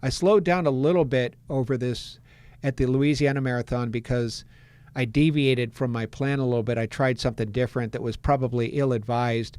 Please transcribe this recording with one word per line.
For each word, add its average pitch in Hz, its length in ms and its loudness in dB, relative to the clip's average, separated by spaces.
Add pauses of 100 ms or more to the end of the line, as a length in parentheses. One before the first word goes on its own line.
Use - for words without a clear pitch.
I 135 80 -4
slowed 185 360 2
down 175 220 2
a 147 40 4
little 151 340 2
bit 127 300 0 (160)
over 135 260 -2
this 123 420 -6 (440)
at 135 140 -2
the 135 100 0
Louisiana 139 540 2
Marathon 123 500 -2
because 120 540 -4 (500)
I 131 100 -2
deviated 131 680 2
from 131 180 -2
my 117 160 -2
plan 139 320 -2
a 135 80 0
little 123 160 0
bit. 117 160 -2
I 113 80 0
tried 127 320 0
something 113 320 -2
different 120 420 -2
that 120 100 -6
was 113 140 -4
probably 123 520 0
ill-advised. 117 920 -2